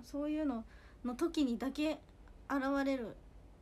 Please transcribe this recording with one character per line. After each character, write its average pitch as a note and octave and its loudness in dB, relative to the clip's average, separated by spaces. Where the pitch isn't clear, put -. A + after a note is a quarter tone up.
そ C#4+ -4
う D4 0
い D4+ 0
う D#4 2
の A#3 0
の A#3+ -2
時 D#4+ 4
に A#3 2
だ C4 0
け D4+ 0
現 C4+ 2
れ C4+ 2
る、 A3 -4